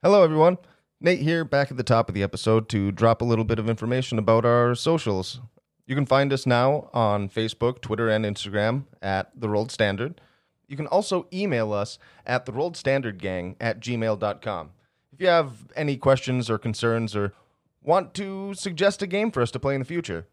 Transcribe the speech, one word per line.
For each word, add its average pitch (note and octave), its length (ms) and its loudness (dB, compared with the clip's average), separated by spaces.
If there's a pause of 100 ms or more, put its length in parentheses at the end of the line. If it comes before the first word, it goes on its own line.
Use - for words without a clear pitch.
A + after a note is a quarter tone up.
Hello, G3 200 8
everyone. D#3+ 340 6 (420)
Nate F3 220 2
here, E3 220 0
back C#3+ 280 0
at B2+ 60 -10
the B2 60 -4
top A2+ 260 4
of F#2+ 60 -6
the G2+ 80 0
episode A2 460 0
to G2+ 220 0
drop A2+ 300 2
a A#2+ 40 0
little A2+ 200 2
bit A2 140 0
of A2 100 -2
information A#2+ 480 -2
about A2+ 280 4
our A#2+ 300 4
socials. A#2+ 640 -2 (460)
You C3+ 100 -4
can C#3 100 0
find C3+ 280 2
us C3 120 -4
now B2+ 480 2
on G#2 360 2
Facebook, A2+ 520 -4
Twitter, A2 280 -2
and A2 160 2
Instagram G#2 580 -2 (180)
at F#2+ 380 -4
The A2+ 100 -4
Rolled G#2+ 220 -2
Standard. A2 500 -2 (460)
You C#3+ 80 -12
can C#3+ 120 -8
also F#3 440 0
email D3 400 -2
us G#2 260 -4 (280)
at B2 200 -2
the B2 60 -10
rolled D#3 240 -4
standard B2 440 -2
gang F#2 420 -6
at A2+ 180 -4
gmail A2+ 400 -4
dot G2+ 220 -4
com. E2+ 300 -8 (420)
If C#3 80 -12
you F#3 60 0
have D3+ 480 0
any D3 220 -2
questions B2+ 520 0
or A2+ 80 0
concerns A2+ 580 -2
or G2+ 180 -2 (480)
want F3 340 0
to G3 380 -8
suggest F#3+ 480 0
a G2 60 -4
game F#2 240 -2
for B2+ 100 -2
us A#2 100 0
to C#3 80 -8
play C3+ 160 -2
in C3+ 40 -2
the B2+ 60 -4
future. G#2 480 -6